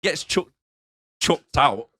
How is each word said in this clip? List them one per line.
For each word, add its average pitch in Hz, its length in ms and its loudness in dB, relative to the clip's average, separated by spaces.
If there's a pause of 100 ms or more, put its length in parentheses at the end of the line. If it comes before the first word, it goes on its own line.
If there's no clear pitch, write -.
gets 170 220 -4
chuck-, - 280 -4 (680)
chucked - 360 -2
out. 120 320 2 (120)